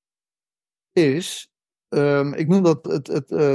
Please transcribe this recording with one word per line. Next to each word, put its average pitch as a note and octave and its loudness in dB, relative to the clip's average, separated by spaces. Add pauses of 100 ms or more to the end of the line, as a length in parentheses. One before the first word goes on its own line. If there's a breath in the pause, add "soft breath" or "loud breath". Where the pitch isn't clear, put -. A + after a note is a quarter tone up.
(920)
is, D#3 0 (380)
ehm, C#3+ 0
ik D#3 -4
noem F#3+ 4
dat E3 2
het, D#3+ -4
het, D#3 -6
eh, D3 0